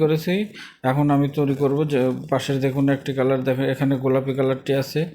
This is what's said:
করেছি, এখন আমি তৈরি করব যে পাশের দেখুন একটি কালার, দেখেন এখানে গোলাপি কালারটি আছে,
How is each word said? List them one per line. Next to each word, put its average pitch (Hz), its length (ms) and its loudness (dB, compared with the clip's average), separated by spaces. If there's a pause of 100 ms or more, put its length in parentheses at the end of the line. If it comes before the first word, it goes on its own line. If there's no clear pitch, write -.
করেছি, 156 300 0 (580)
এখন 147 200 2
আমি 143 160 4 (120)
তৈরি 139 240 0
করব 139 160 2 (140)
যে 127 80 2 (280)
পাশের 135 320 -2
দেখুন 139 240 0 (120)
একটি 139 220 -8
কালার, 135 260 2
দেখেন 135 280 0
এখানে 135 300 0
গোলাপি 135 360 0
কালারটি 135 340 0 (100)
আছে, 147 180 -4 (140)